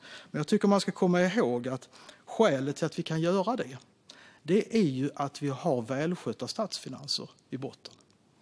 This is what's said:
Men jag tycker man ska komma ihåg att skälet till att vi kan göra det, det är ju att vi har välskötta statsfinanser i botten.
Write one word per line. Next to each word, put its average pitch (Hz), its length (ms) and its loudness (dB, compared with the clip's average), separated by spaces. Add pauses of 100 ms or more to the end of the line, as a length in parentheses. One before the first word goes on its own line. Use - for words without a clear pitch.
(320)
Men 147 80 -4
jag 151 80 -2
tycker 208 200 4
man 202 140 6
ska - 100 -4
komma 180 300 4
ihåg 147 460 2
att 127 220 -6 (360)
skälet 143 500 2
till - 100 -2
att 151 140 -4
vi 170 40 -4
kan 160 180 -2
göra 180 340 0
det, 139 220 -8 (680)
det 202 340 2
är 190 120 6
ju 131 260 0
att - 260 -6
vi 143 80 -2
har 135 320 0
välskötta 131 680 -4
statsfinanser 143 840 -8 (200)
i 139 80 -8
botten. - 360 -12 (480)